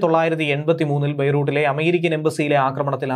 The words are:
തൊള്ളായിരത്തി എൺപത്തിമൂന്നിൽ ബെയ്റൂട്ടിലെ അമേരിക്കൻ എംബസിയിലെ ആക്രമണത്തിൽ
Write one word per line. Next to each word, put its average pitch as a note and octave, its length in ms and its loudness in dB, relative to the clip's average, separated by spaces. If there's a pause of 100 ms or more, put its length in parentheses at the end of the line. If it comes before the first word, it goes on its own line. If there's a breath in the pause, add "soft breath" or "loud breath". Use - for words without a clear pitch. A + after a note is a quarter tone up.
തൊള്ളായിരത്തി E3 500 2
എൺപത്തിമൂന്നിൽ D3 680 0
ബെയ്റൂട്ടിലെ C#3+ 420 0 (100)
അമേരിക്കൻ E3 460 0
എംബസിയിലെ D3+ 400 0 (100)
ആക്രമണത്തിൽ C#3 480 -4